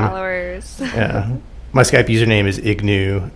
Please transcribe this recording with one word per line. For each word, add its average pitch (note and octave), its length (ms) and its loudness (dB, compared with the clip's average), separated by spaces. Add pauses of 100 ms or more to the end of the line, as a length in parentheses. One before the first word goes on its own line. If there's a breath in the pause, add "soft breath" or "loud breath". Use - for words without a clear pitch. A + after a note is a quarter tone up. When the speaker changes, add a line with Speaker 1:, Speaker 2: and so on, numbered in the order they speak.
Speaker 1:
followers. F#3 680 -6
<laughs> - 40 -14
Speaker 2:
yeah, A2+ 560 -2 (360)
my C3 100 4
Skype B2 240 4
username A2 400 4
is F#2+ 140 0
ignu G2 760 0